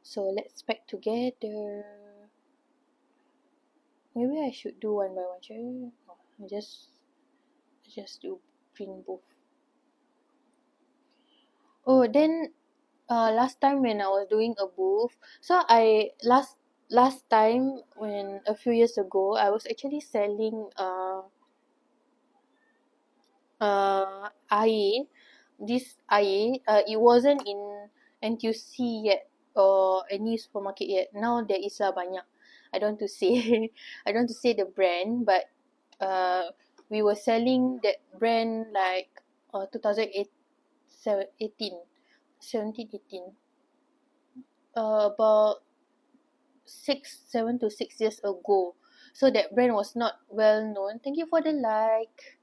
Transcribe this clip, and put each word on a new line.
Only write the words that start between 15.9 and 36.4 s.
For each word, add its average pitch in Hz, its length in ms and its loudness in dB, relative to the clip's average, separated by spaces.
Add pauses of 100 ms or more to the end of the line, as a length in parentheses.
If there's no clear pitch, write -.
last, 247 360 2 (320)
last 247 400 2
time 247 640 2
when, 202 520 -8
a 208 80 0
few 240 180 -2
years 233 260 4
ago, 196 380 0
I 214 140 4
was 220 200 -2
actually 277 300 -6
selling, 214 760 -4
uh, 185 460 -6 (2500)
uh, 196 680 0 (220)
air. 220 560 2 (480)
This 240 560 -6
air, 208 560 2
uh, 208 160 4
it 220 160 -2
wasn't 240 480 4
in 202 420 -12 (340)
N 220 160 -4
T 226 100 -4
U 226 40 -2
C 226 540 -8
yet 196 220 0 (260)
or 190 560 4
any 214 280 -4
supermarket 196 500 -8
yet. 185 240 -2
Now 233 300 -2
there 202 180 -2
is 202 200 -8
lah 196 120 0
banyak. 185 300 -8 (500)
I 190 60 -4
don't 208 180 -2
want 208 60 -8
to 202 80 -6
say, 226 580 2 (160)
<laughs> - 220 -12
I 208 60 -2
don't 233 120 2
want 226 60 -4
to 226 80 -12
say 240 160 0
the 196 100 0
brand, 190 600 -2
but, 185 240 2 (480)
uh, 185 560 -2 (340)